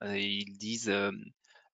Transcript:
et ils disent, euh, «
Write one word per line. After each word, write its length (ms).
et 220
ils 320
disent, 320
euh, « 220